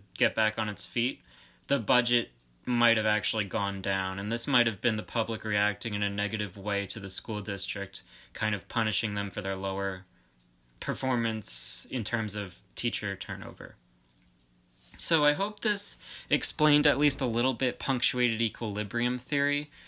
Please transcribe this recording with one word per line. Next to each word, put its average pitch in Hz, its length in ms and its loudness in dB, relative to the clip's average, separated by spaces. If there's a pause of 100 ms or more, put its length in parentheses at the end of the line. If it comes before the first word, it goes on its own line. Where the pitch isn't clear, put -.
(180)
get 117 180 2
back 107 240 2
on 107 80 0
its 104 180 -6
feet, 123 360 -4 (460)
the 139 120 2
budget 120 520 2 (320)
might 120 340 4
have 107 100 2
actually 107 380 0
gone 98 360 -2
down, 95 380 -2
and 104 120 -2
this 117 140 -2
might 123 220 4
have 107 140 -2
been 110 160 2
the 104 60 -2
public 113 400 -2
reacting 104 520 0
in 101 80 -2
a 101 60 0
negative 101 480 -4
way 101 280 -2
to - 140 -8
the 98 100 -6
school 104 320 -4
district, 98 640 -6 (300)
kind 107 200 0
of - 160 -6
punishing 107 460 0
them 101 160 -2
for 101 100 -6
their 98 140 -2
lower 95 500 -4 (720)
performance 117 1120 -2
in 127 140 -2
terms 107 320 -2
of 101 220 -6 (180)
teacher 104 400 -2
turnover. 98 600 -10 (1200)
So 156 280 4
I 147 80 6
hope 202 280 -2
this 208 360 -2 (320)
explained 147 560 4
at 139 140 4
least 147 200 4
a 139 60 0
little 120 300 2
bit 127 240 -2
punctuated 123 640 0
equilibrium 113 760 -2
theory, 143 540 -2 (160)